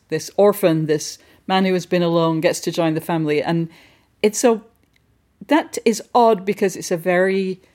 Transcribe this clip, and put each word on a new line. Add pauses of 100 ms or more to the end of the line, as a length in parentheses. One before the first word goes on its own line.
this
orphan,
this (300)
man
who
has
been
alone
gets
to
join
the
family.
And (500)
it's
a, (840)
that
is (120)
odd
because
it's
a
very (120)